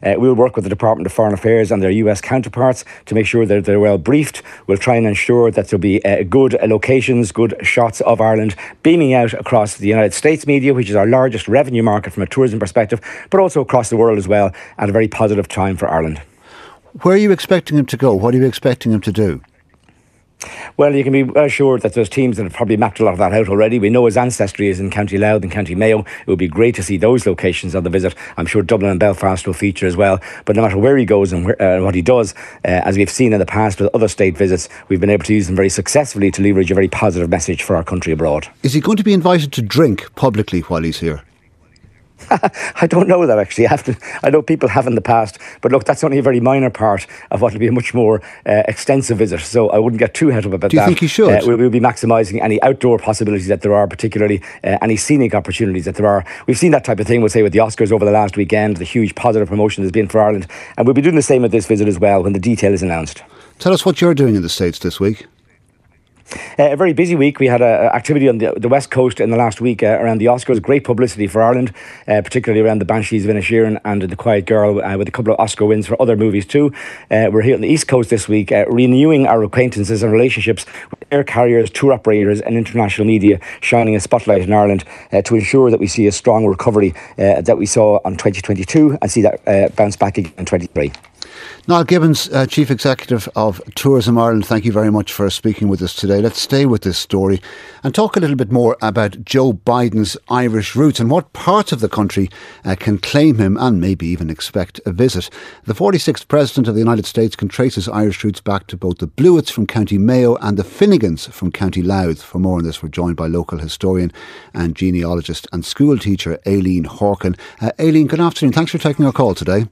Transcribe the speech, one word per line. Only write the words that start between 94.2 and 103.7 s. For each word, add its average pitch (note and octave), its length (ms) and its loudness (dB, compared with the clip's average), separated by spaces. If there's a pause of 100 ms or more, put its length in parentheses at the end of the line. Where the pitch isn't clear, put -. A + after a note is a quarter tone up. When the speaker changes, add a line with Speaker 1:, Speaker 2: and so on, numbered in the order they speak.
Speaker 2:
thank A2 180 -2
you A2+ 80 0
very G#2+ 200 0
much G#2+ 200 -2
for G2+ 180 -2
speaking G#2+ 380 -4
with F#2+ 140 -2
us F2+ 140 -6
today. G2 260 0
Let's A2 180 -2
stay C#3 260 0
with A#2 180 0
this F2+ 140 -4
story F#2+ 440 -2 (420)
and C3+ 100 -4
talk - 220 0
a G#3 40 2
little D3 160 0
bit A#2+ 160 -2
more A#2+ 300 2
about G#2+ 440 -2
Joe C3 260 2
Biden's A2 640 -2 (140)
Irish A#2+ 460 -2
roots C#3 240 2
and A#2 100 0
what E3 240 -2
parts - 380 0
of B2+ 100 -4
the G#2+ 80 -2
country, G2 400 -2 (340)
uh, F#2+ 160 -2
can G#2 200 -2
claim D3 380 2
him G2+ 200 2
and A#2 240 0